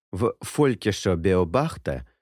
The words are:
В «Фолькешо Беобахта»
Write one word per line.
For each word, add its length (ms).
В 300
«Фолькешо 760
Беобахта» 920